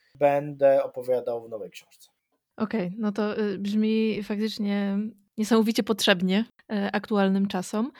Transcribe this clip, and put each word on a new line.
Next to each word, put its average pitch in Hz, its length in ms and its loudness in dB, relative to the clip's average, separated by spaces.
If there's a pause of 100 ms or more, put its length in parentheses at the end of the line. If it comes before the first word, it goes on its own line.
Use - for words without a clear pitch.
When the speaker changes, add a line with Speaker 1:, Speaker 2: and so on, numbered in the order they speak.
(140)
Speaker 1:
będę 139 680 4
opowiadał 123 580 -2
w 113 80 -16
nowej 101 200 -10
książce. - 400 -20 (460)
Speaker 2:
Okej, 202 420 -4
no 214 140 -2
to, 214 280 -2
y, 202 180 -2
brzmi 214 640 0
faktycznie 202 760 -2 (400)
niesamowicie 226 440 2
potrzebnie, 196 640 2 (280)
e, 202 200 -2
aktualnym 196 540 2
czasom. 208 540 -2